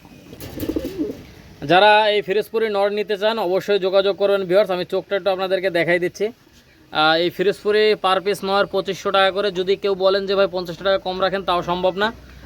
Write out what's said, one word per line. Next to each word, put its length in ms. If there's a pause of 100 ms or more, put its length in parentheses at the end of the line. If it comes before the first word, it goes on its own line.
(1700)
যারা 440
এই 120
ফিরোজপুরি 480
নর 200
নিতে 280
চান 220
অবশ্যই 400
যোগাযোগ 380
করবেন 260
ভিউয়ার্স। 280
আমি 140
চোখটা 300
একটু 140
আপনাদেরকে 400
দেখাই 300
দিচ্ছি। 280
আহ, 920
এই 120
ফিরোজপুরি 640
per 280
piece 240
নর 200
পঁচিশশো 460
টাকা 200
করে। 200
যদি 240
কেউ 200
বলেন 300
যে 100
ভাই 160
পঞ্চাশ 260
টাকা 200
কম 240
রাখেন, 220
তাও 180
সম্ভব 340
না। 180 (320)